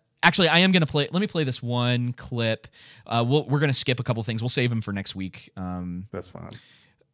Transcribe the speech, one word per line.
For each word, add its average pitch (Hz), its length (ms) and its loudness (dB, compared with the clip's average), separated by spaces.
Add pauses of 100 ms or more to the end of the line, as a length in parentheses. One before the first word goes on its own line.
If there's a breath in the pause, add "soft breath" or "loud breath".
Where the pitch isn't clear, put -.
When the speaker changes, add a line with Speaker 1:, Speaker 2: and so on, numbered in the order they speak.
(240)
Speaker 1:
actually, 170 240 6
I 160 120 4
am 190 120 6
gonna 175 160 4
play, 147 240 0
let 170 100 0
me 208 60 -2
play 160 160 -2
this 131 180 -2
one 120 520 0
clip. 113 540 -4 (380 loud breath)
Uh, 117 220 0
we'll, 143 200 2
we're 135 120 2
gonna 143 140 2
skip 127 260 2
a 123 40 -4
couple 113 200 -2
things. 110 180 -4
We'll 120 80 -2
save 120 220 2
'em 113 100 -2
for 104 120 -6
next 98 220 -6
week. 95 400 -10
Um, 90 560 -8
Speaker 2:
That's 92 160 -10
fine. - 220 -16 (640 soft breath)